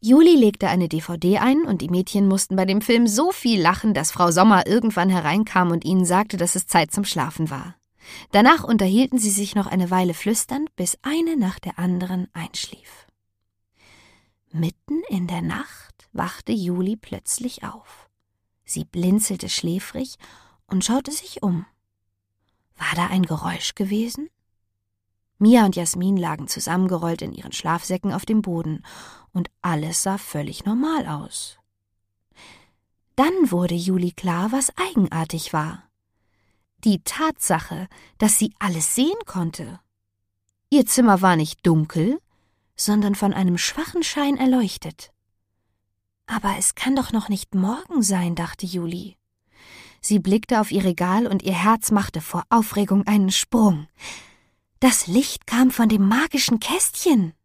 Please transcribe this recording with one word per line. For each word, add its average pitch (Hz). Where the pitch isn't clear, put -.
Juli 320
legte 208
eine 175
D 156
V 170
D 180
ein 277
und 202
die 160
Mädchen 190
mussten 190
bei 190
dem 190
Film 233
so 254
viel 233
lachen, 185
dass 151
Frau 175
Sommer 185
irgendwann 208
hereinkam 180
und 170
ihnen 185
sagte, 190
dass 170
es 185
Zeit 175
zum 202
Schlafen 156
war. 143
Danach 262
unterhielten 220
sie 214
sich 202
noch 202
eine 180
Weile 185
flüsternd, 247
bis -
eine 330
nach 190
der -
anderen 180
einschlief. -
Mitten 180
in 180
der 170
Nacht -
wachte -
Juli 185
plötzlich -
auf. -
Sie -
blinzelte 185
schläfrig -
und 185
schaute 269
sich -
um. 175
War 151
da 175
ein 185
Geräusch 170
gewesen? 226
Mia 220
und 196
Jasmin 180
lagen 156
zusammengerollt 170
in -
ihren -
Schlafsäcken 180
auf -
dem 214
Boden 165
und 180
alles 160
sah 196
völlig -
normal 277
aus. -
Dann 311
wurde 175
Juli 175
klar, 180
was 269
eigenartig 165
war. 156
Die 202
Tatsache, 190
dass 214
sie 214
alles 170
sehen 320
konnte. 170
Ihr 285
Zimmer 208
war 185
nicht 156
dunkel, 165
sondern 208
von 202
einem 180
schwachen -
Schein 285
erleuchtet. 254
„Aber 202
es -
kann 262
doch 262
noch 220
nicht 202
morgen 240
sein“, 180
dachte -
Juli. 175
Sie 214
blickte 214
auf 208
ihr 196
Regal 185
und 190
ihr 185
Herz 214
machte 196
vor -
Aufregung 202
einen 208
Sprung. 196
Das 254
Licht 233
kam 254
von 226
dem 202
magischen 247
Kästchen. 262